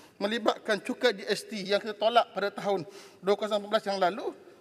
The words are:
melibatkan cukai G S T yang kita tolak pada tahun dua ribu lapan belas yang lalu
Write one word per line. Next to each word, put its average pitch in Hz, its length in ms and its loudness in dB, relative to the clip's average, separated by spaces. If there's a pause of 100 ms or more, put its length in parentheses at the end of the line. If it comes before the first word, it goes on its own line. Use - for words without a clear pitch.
(160)
melibatkan 214 640 0
cukai 247 320 0
G 202 160 -4
S 202 160 -2
T 214 240 -10
yang 202 160 2
kita 214 160 -8
tolak 226 320 4
pada 190 160 -2
tahun 196 400 -2 (320)
dua 196 160 2
ribu 208 80 -6
lapan 208 240 -2
belas 214 160 0
yang 196 160 -2
lalu 208 320 0 (300)